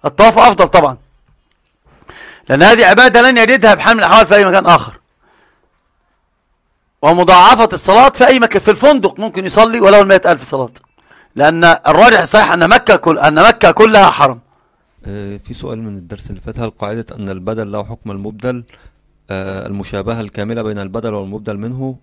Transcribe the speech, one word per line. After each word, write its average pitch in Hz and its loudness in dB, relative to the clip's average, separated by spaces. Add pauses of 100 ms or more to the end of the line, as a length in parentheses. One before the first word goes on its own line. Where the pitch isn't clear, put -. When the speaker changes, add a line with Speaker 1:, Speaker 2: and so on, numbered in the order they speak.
Speaker 1:
الطواف 202 2
أفضل 202 4
طبعًا، 143 0 (1500)
لأن 139 0
هذه 220 4
عبادة 233 4 (100)
لن 247 -2
يجدها 220 2
بحال 220 0
من 202 -2
الأحوال 190 4
في 196 0
أي 202 4
مكان 185 0
آخر، 165 0 (2000)
ومضاعفة 180 4
الصلاة 214 2
في 247 0
أي 262 2
مكان، 226 -2
في 214 0
الفندق 220 0
ممكن 190 -10
يصلي 226 0
ولو 202 6
المائة 185 2
ألف 147 -4
صلاة، 131 -8 (680)
لأن 160 0
الراجح 175 2
الصحيح 175 0
أن 175 -2
مكة 226 2
كل-، 160 -2
أن 156 2
مكة 202 2
كلها 214 4
حرم. 135 -2 (680)
Speaker 2:
آه، 101 -14
في 120 -20
سؤال 117 -14
من 104 -14
الدرس 90 -20
اللي 98 -16
فات: 113 -14
هل 113 -8
قاعدة 107 -12
أن 101 -12
البدل 101 -10
له 104 -10
حكم 110 -18
المبدل، 107 -12 (680)
آه، 95 -12
المشابهة 101 -12
الكاملة 110 -12
بين 107 -10
البدل 107 -12
والمبدل 104 -12
منه 127 -12